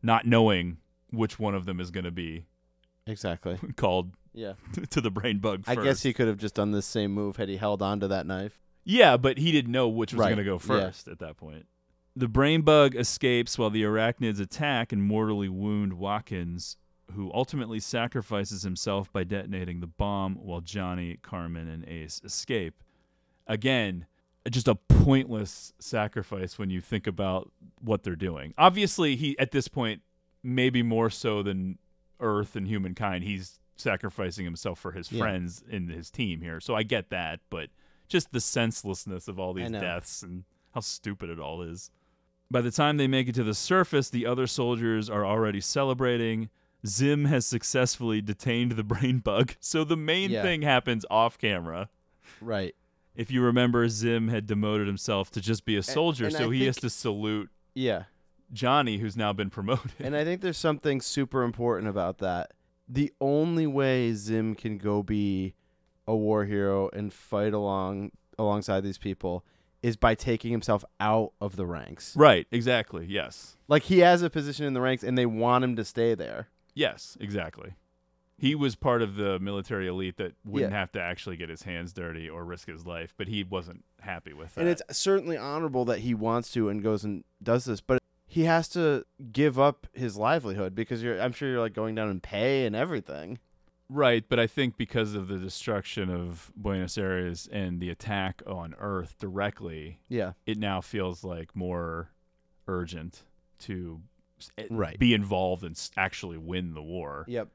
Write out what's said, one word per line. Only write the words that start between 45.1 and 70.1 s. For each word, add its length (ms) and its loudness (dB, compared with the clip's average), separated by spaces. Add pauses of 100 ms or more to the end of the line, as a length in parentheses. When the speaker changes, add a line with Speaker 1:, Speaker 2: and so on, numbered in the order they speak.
Speaker 1:
already 340 2
celebrating. 880 0 (360)
Zim 400 4
has 220 4
successfully 760 0
detained 520 0
the 100 -2
brain 360 0
bug. 380 2
<laughs> 20 -20
So 240 0
the 140 0
main 340 0
Speaker 2:
Yeah. 120 0
Speaker 1:
thing 180 0
happens 480 2
off 300 4
camera. 500 -2 (520)
Speaker 2:
Right. 340 -4 (400)
Speaker 1:
If 160 -6
you 100 4
remember, 480 6
Zim 380 0
had 180 0
demoted 420 0
himself 440 -2
to 100 -4
just 240 -2
be 100 2
a 40 4
Speaker 2:
And, 60 -2
Speaker 1:
soldier, 400 0
Speaker 2:
and 100 0
Speaker 1:
so 160 0
Speaker 2:
I 40 0
Speaker 1:
he 100 2
has 100 0
Speaker 2:
think 80 -10
Speaker 1:
to 60 -2
salute 600 -2 (240)
Speaker 2:
Yeah. 300 -2 (480)
Speaker 1:
Johnny, 460 2
who's 200 -4
now 160 0
been 160 -2
promoted. 500 -4
Speaker 2:
And 160 -4
I 80 0
think 180 -2
there's 160 -4
something 440 0
super 420 -2
important 460 0
about 300 -2
that. 320 -4 (360)
The 240 0 (100)
only 440 2
way 480 2
Zim 420 0
can 220 -6
go 260 0
be 500 0 (540)
a 80 2
war 300 2
hero 460 2
and 220 -8
fight 400 0
along, 580 -2 (260)
alongside 440 2
these 160 -6
people 480 -6 (360)
is 140 0
by 200 4